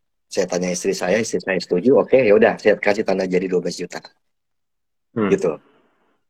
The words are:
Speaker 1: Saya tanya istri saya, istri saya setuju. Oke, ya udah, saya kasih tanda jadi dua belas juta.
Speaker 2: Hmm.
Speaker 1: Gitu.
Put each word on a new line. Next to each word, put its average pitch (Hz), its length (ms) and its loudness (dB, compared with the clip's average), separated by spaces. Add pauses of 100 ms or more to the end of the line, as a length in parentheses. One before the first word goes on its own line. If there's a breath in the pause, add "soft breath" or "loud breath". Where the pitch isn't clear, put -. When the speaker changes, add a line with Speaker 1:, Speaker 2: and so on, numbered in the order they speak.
(280)
Speaker 1:
Saya 95 200 -4
tanya 90 240 -4
istri 90 240 -4
saya, 95 240 0
istri 107 240 -4
saya 92 160 -4
setuju. 98 400 2
Oke, 123 240 4
ya 104 120 4
udah, 107 200 4
saya 98 240 2
kasih 104 240 0
tanda 95 240 -2
jadi 90 240 -2
dua 90 120 0
belas 87 120 -8
juta. - 240 -12 (1120)
Speaker 2:
Hmm. 107 160 -4
Speaker 1:
Gitu. 92 320 -2 (720)